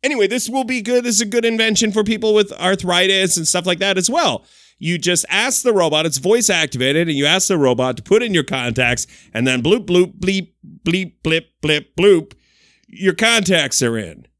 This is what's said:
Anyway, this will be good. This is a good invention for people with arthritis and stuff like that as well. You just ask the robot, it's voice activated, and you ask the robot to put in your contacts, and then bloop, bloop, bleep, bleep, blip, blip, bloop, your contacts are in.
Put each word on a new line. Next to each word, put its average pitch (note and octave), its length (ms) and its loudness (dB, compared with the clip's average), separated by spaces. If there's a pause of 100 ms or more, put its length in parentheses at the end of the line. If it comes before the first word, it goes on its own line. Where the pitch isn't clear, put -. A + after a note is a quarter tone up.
Anyway, A#3+ 240 0
this A3+ 220 -2
will C4 140 -2
be B3 180 -4
good. A#3+ 220 0
This A#3 120 -2
is G3+ 60 2
a A#3 40 -2
good A3+ 200 -2
invention A3 460 0
for G#3+ 120 0
people A3 320 0
with G#3 180 2
arthritis F#3 840 0
and D#3+ 100 -2
stuff F3+ 180 -2
like F3+ 140 -2
that F#3+ 180 -2
as F#3 120 -2
well. A#3+ 360 -2 (320)
You E3 220 -4
just F3 300 -2
ask A3+ 340 -2
the A#3+ 100 2
robot, D#3+ 320 2
it's D#3 120 -2
voice G3+ 320 2
activated, D#3 580 0
and D3+ 100 -2
you C#3 80 0
ask F3+ 220 2
the F#3 100 0
robot B2+ 400 2
to - 60 -16
put A3 180 2
in A3+ 120 -4
your D#3+ 100 2
contacts, B2 640 -2 (260)
and A#2 140 0
then B2+ 160 0
bloop, F#3 220 2
bloop, F3+ 340 0
bleep, F#3+ 340 -4 (300)
bleep, F3 300 -2 (100)
blip, D#3+ 240 -2 (140)
blip, D3+ 340 -4
bloop, F3 380 4 (540)
your F#3 260 -2
contacts F#3 680 0
are A#2 160 -2
in. E2 300 -12 (120)